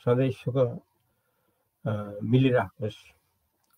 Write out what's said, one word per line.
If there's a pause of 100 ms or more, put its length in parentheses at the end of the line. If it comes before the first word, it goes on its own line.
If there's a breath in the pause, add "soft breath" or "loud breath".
सधैँ
सुख, (1300)
अ,
मिलिराखोस्, (800)